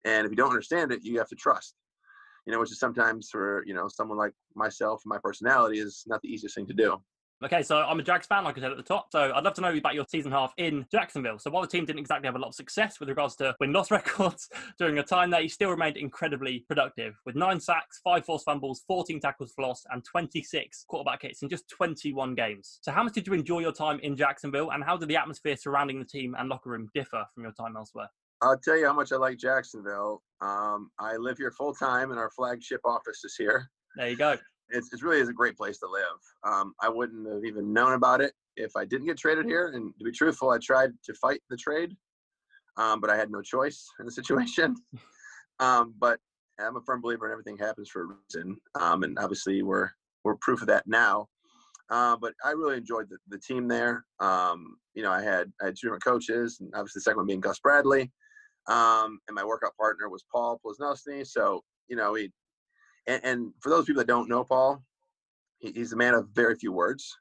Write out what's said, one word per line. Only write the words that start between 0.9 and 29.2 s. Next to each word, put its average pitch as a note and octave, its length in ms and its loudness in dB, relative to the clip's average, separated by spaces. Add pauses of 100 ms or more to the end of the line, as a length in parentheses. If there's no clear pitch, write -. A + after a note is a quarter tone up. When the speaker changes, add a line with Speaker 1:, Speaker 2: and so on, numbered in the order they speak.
Speaker 1:
it, A2 100 -4
you A#2 160 -4
have A2+ 100 0
to - 60 -14
trust, - 420 -2 (680)
you A2 60 -4
know, A2+ 80 0
which A#2 100 0
is A2 80 -14
sometimes A2+ 520 0
for, G2+ 360 -2
you G2+ 60 -10
know, F#2 160 -4
someone G#2+ 300 -6
like G#2 160 -2 (200)
myself, A2 520 -2
my G#2+ 100 -4
personality A2 640 2
is G#2 280 -8
not A2+ 140 -4
the - 80 -12
easiest G#2+ 280 -10
thing G2+ 100 -8
to F#2+ 80 -10
do. G2 240 4 (440)
Speaker 2:
Okay, D3+ 200 2
so D3+ 160 2
I'm D#3 200 2
a D#3+ 40 -4
Jags F3 240 2
fan, G3+ 180 2
like C#3+ 120 -2
I B2+ 40 -10
said C3 100 -4
at C3+ 60 -6
the B2+ 60 -12
top. - 280 -2
So C#3 240 4
I'd C#3+ 100 2
love G3 100 2
to F#3+ 80 -4
know F3 100 2
about D3+ 220 0
your C#3+ 140 -2
season C#3+ 220 -4
half C3+ 260 2
in D3 340 -2
Jacksonville. C3 480 -2
So C#3+ 120 -8
while F3 120 0
the E3 60 -4
team E3+ 180 -2
didn't D3+ 140 -6
exactly C#3 260 -4
have B2 100 -2
a - 20 -4
lot C3 100 -6
of - 60 -14
success - 460 -4
with C#3+ 80 -8
regards C#3+ 280 -2
to C3+ 240 -2
win-loss D3 300 2
<laughs> - 0 -
records - 580 0 (300)
during D#3+ 160 2
your C#3+ 100 0
time F3+ 260 4
there, E3+ 100 4
you D#3+ 80 -2
still G3 220 0
remained D#3+ 260 0
incredibly C3+ 720 -6
productive A#2 460 -2 (100)
with B2 100 -10
nine F3+ 240 2
sacks, - 460 -2
five F3 220 2
forced D#3 180 -2
fumbles, C#3 420 -4
fourteen F3 340 -2
tackles C#3 340 -4
for C#3 80 -4
loss, B2+ 280 -4
and B2 140 -8
twenty-six - 840 -4
quarterback C#3 360 -4
hits - 200 -12
in C#3+ 60 -8
just - 200 -8
twenty-one C#3 680 -4
games. G#2+ 480 -4
So C#3+ 100 -6
how F3+ 100 2
much A#3 120 -2
did F#3+ 120 -4
you G3 60 -2
enjoy E3+ 280 0
your E3 120 0
time D3+ 280 -2
in C#3+ 160 -4
Jacksonville, C#3+ 540 0
and C#3 140 -4
how F3 140 -2
did E3 100 -6
the D#3 80 0
atmosphere D3 400 -2
surrounding C#3 420 -2
the C3 80 -10
team B2+ 320 -8
and B2+ 120 -6
locker B2+ 180 -8
room A2+ 260 -10
differ A#2+ 300 -4 (100)
from A#2+ 80 -16
your A2+ 100 -12
time A2+ 240 -10
elsewhere? A2 320 -14 (340)
Speaker 1:
I'll C3 160 4
tell D#3+ 180 2
you D#3+ 100 4
how C#3 60 4
much D3 180 0
I C#3 60 0
like C3 220 0